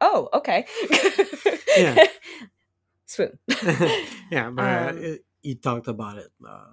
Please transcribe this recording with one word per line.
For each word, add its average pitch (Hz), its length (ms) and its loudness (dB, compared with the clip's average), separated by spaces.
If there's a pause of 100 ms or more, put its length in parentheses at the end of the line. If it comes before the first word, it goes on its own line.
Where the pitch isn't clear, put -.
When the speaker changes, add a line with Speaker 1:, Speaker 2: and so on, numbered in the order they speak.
Speaker 1:
"Oh, 320 340 2
okay." 226 320 0 (240)
<laughs> - 840 2
Speaker 2:
Yeah. 311 300 8 (1000)
Speaker 1:
Swoon. - 320 -6 (100)
Speaker 2:
<laughs> - 0 - (840)
Yeah, 123 200 -4
but, 127 140 -6
uh, 123 260 -2
Speaker 1:
Um, 165 80 -10
Speaker 2:
it, 160 260 -10 (180)
he 139 140 -8
talked 120 320 -4
about 104 300 -10
it, - 120 -20 (160)
uh, - 260 -20